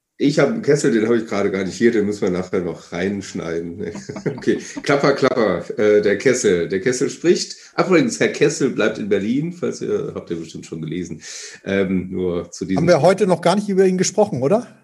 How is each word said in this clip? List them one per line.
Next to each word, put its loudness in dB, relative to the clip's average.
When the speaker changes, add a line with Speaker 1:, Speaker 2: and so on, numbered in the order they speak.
Speaker 1:
Ich 0
habe 4
einen -4
Kessel, 2
den 2
habe 4
ich -2
gerade 0
gar 0
nicht -6
hier, 4
den 2
müssen -4
wir 0
nachher -2
noch -8
reinschneiden. -6
<laughs> -8
Okay, 0
Klapper, 2
Klapper, 0
äh, 6
der 2
Kessel. 2
Der -2
Kessel 0
spricht. 0
Ach, 0
übrigens, 2
Herr 4
Kessel 0
bleibt 0
in -6
Berlin, 0
falls -6
ihr, -4
habt -10
ihr -6
bestimmt -14
schon -10
gelesen. -8
Ähm, 0
nur -4
zu -10
diesem 0
Speaker 2:
Haben 0
wir 6
heute 4
noch 0
gar 2
nicht -2
über 4
ihn 2
gesprochen, 0
oder? 0